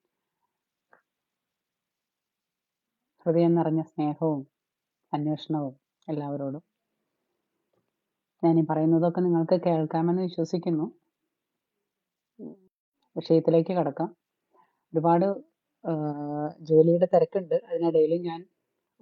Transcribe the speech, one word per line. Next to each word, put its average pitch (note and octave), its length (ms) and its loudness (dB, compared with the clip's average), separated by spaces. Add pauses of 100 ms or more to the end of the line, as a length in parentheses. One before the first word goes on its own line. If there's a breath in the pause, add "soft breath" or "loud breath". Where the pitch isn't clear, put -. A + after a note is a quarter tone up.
(3250)
ഹൃദയം E3+ 280 2
നിറഞ്ഞ D#3+ 280 0
സ്നേഹവും D3+ 580 -4 (720)
അന്വേഷണവും D3 600 -6 (340)
എല്ലാവരോടും. C#3+ 560 -8 (1800)
ഞാൻ E3 160 4
ഈ D#3+ 60 4
പറയുന്നതൊക്കെ D#3+ 560 0
നിങ്ങൾക്ക് F3 400 2
കേൾക്കാമെന്ന് E3+ 640 0
വിശ്വസിക്കുന്നു. E3+ 680 -4 (2250)
വിഷയത്തിലേക്ക് E3 560 2
കടക്കാം. D#3+ 380 -2 (840)
ഒരുപാട്, E3+ 360 2 (560)
ആ, F3+ 80 -4 (680)
ജോലിയുടെ E3 540 4
തിരക്കുണ്ട്. E3 420 0 (120)
അതിനിടയിൽ E3 540 2
ഞാൻ E3+ 180 -8 (600)